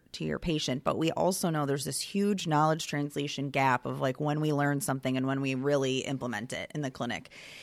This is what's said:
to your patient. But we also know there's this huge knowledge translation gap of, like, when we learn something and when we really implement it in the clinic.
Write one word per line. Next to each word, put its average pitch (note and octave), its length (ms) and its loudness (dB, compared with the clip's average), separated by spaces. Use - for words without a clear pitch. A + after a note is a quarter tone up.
to - 100 -8
your D3+ 160 -2
patient. D3 460 -2
But - 120 2
we D#3+ 140 2
also F3+ 380 2
know D3+ 160 0
there's C#3 180 0
this C#3+ 160 -4
huge G3+ 480 0
knowledge D#3 400 4
translation C#3+ 640 -2
gap C3+ 360 4
of, C3 140 -4
like, C3+ 220 0
when D3 180 0
we D3+ 140 2
learn C#3+ 260 2
something C3+ 380 -2
and C3 100 0
when C3+ 140 0
we C3+ 140 0
really C3+ 440 2
implement B2 540 -4
it - 200 -6
in D3+ 60 -4
the D3+ 120 -2
clinic. A2 380 -6